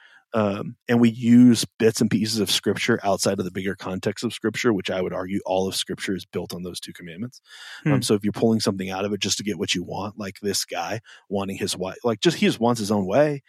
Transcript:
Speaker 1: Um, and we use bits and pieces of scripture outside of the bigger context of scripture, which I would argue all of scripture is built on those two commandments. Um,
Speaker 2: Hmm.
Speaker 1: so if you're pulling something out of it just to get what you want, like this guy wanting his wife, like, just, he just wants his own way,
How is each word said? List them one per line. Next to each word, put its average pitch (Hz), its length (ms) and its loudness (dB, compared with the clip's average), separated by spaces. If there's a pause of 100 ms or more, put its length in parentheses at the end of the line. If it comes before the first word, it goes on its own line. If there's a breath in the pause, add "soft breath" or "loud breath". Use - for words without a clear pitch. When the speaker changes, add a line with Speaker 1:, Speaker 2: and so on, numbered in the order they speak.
(340 soft breath)
Speaker 1:
Um, 107 420 -2 (140)
and 120 100 4
we 120 120 8
use 120 520 8 (160)
bits 113 220 4
and 113 100 2
pieces 110 300 0
of 95 100 0
scripture 104 520 0
outside 98 360 0
of 95 60 -2
the 92 60 -6
bigger 95 220 -6
context 95 520 -6
of 110 80 -4
scripture, 113 400 0
which 92 160 -2
I 95 120 -2
would 87 120 -4
argue 92 320 -4
all 95 200 0
of 95 120 -4
scripture - 360 -6
is 92 120 -8
built - 280 -8
on 90 100 -10
those 87 180 -10
two - 100 -14
commandments. 87 480 -14 (460 loud breath)
Um, 151 80 4
Speaker 2:
Hmm. 135 80 2
Speaker 1:
so 117 140 2
if 104 100 0
you're 101 80 -2
pulling 113 260 2
something 98 300 -4
out 95 160 -4
of 104 80 -2
it 98 80 -4
just 101 160 -2
to 101 80 -8
get 101 120 -4
what 92 160 -2
you 90 100 -4
want, 90 360 -8
like 98 220 -12
this 101 240 -2
guy 90 340 -6 (300 loud breath)
wanting 98 260 -4
his 92 220 -6
wife, 92 260 -8
like, 113 160 -2
just, 165 180 2
he 208 100 2
just 170 120 0
wants 117 200 2
his 104 120 -2
own 101 140 0
way, 139 440 2